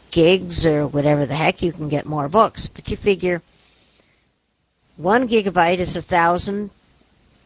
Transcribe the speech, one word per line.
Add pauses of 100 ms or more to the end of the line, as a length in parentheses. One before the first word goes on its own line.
(120)
gigs
or
whatever
the
heck,
you
can
get
more
books.
But
you
figure (1500)
one
gigabyte
is
a
thousand (760)